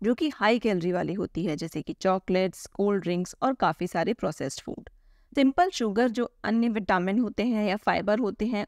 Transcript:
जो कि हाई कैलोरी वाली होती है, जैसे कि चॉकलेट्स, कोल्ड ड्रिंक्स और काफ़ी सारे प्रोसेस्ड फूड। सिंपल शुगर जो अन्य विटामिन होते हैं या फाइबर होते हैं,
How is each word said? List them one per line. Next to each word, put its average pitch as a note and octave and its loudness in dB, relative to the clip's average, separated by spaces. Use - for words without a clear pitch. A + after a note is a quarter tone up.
जो A#3+ 4
कि D#4 0
हाई A3+ 2
कैलोरी F3+ 0
वाली F3 -2
होती F#3 -4
है, D3+ -2
जैसे D#3+ -6
कि D#3+ -8
चॉकलेट्स, F#3 -2
कोल्ड G3+ -2
ड्रिंक्स F3 -4
और C4 2
काफ़ी F3+ 0
सारे E3+ -2
प्रोसेस्ड D3+ -6
फूड। - -12
सिंपल C#4+ 4
शुगर A#3 0
जो A#3 -4
अन्य A3+ 2
विटामिन G3 2
होते G#3+ 0
हैं A3 2
या F#3 0
फाइबर G3 0
होते G#3+ -2
हैं, A3 -2